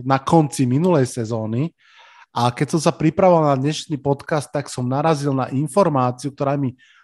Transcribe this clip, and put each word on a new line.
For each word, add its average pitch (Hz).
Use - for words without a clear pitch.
na 135
konci 147
minulej 143
sezóny. 113
A 120
keď -
som 160
sa 165
pripravoval 160
na -
dnešný 151
podcast, 139
tak 143
som 127
narazil 143
na 127
informáciu, 139
ktorá 143
mi 127